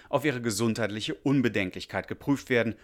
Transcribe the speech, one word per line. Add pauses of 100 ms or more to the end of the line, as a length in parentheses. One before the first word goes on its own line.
(100)
auf
ihre
gesundheitliche
Unbedenklichkeit
geprüft
werden